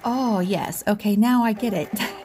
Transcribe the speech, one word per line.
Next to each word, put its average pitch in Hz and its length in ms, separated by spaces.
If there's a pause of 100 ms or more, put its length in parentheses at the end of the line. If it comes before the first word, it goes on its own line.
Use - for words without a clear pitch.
"Oh, 240 340
yes. - 480
Okay, 208 300
now 240 260
I 226 120
get 220 180
it." 160 180 (340)